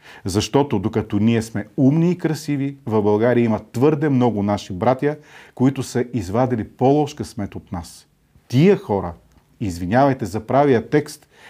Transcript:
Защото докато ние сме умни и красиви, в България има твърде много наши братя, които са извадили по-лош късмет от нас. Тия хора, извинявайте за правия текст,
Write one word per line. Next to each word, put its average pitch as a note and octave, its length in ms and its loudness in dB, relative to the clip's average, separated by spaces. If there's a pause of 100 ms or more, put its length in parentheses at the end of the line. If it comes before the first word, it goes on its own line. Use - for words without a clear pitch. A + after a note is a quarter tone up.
(240)
Защото G#2+ 540 0
докато G#2 400 -2
ние A2+ 240 2
сме G#2+ 340 -8
умни D#3 340 2
и F3 80 -2
красиви, C#3 580 -4 (100)
в A2 160 0
България A#2 420 2
има G#2+ 160 0 (120)
твърде D3+ 360 2
много B2 340 2
наши G#2 300 -4
братя, B2+ 440 0 (380)
които C3 280 0
са B2 300 -4
извадили A2+ 560 -2
по-лош C#3+ 460 0
късмет G2+ 400 -10
от - 180 -16
нас. - 340 -14 (420)
Тия E3+ 280 4
хора, F2+ 360 -4 (480)
извинявайте G#2+ 680 0
за G#2+ 200 -8
правия C3 440 2
текст, - 380 -2 (220)